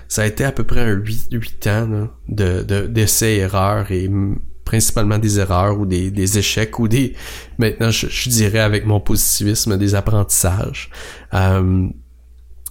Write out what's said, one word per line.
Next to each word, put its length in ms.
Ça 140
a 40
été 200
à 80
peu 100
près 160
un 140
huit, 360
huit 380
ans, 220
là, 200
de, 340
de, 240
d'essais-erreurs 1040
et 140
m-, 340
principalement 540
des 240
erreurs 360
ou 80
des, 260
des 260
échecs 420
ou 80
des, 260
maintenant 340
je, 180
je 200
dirais 300
avec 260
mon 160
positivisme, 760
des 180
apprentissages, 960
euh, 560